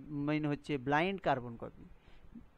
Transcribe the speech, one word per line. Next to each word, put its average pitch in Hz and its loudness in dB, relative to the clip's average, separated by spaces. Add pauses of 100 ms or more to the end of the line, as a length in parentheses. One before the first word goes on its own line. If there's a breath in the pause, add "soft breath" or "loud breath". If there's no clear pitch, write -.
মেইন 151 2
হচ্ছে 143 0
blind 151 2
carbon 120 0
copy। - -12 (720 soft breath)